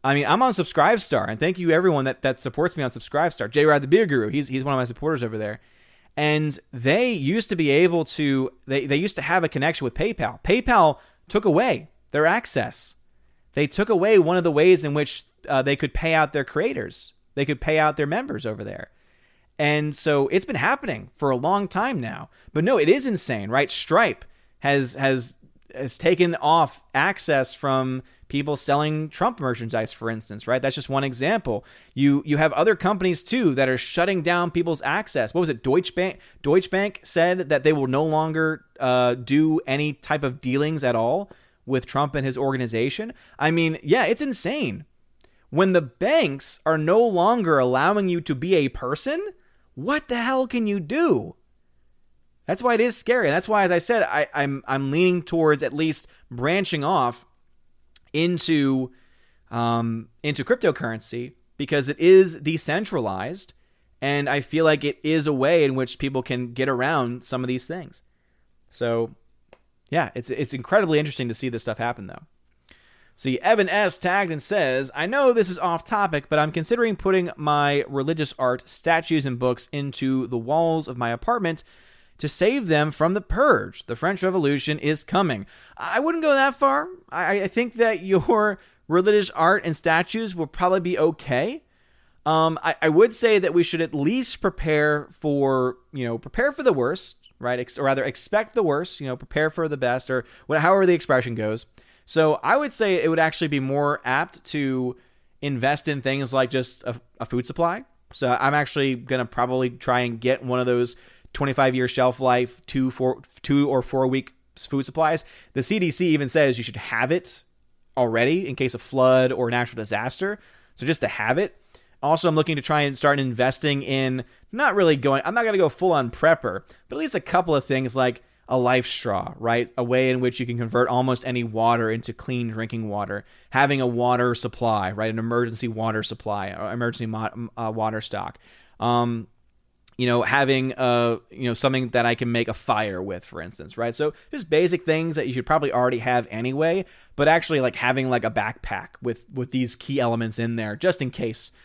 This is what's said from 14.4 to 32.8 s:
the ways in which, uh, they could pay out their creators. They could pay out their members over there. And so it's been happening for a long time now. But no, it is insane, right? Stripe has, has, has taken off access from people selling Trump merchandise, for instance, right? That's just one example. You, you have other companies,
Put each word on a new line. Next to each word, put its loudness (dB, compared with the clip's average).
the 2
ways 6
in -2
which, -4
uh, 2
they 0
could -4
pay 0
out 2
their 0
creators. -4
They 0
could -4
pay 2
out 4
their 0
members -6
over -6
there. -12
And 0
so 2
it's 0
been -6
happening -4
for 0
a 2
long 0
time -4
now. -10
But 0
no, 4
it 4
is 4
insane, -4
right? 2
Stripe 0
has, 0
has, -2
has -8
taken 2
off 2
access 0
from -2
people -2
selling 0
Trump -2
merchandise, -4
for -8
instance, -10
right? 2
That's -2
just -8
one -2
example. -2
You, 4
you 0
have 2
other 4
companies, 0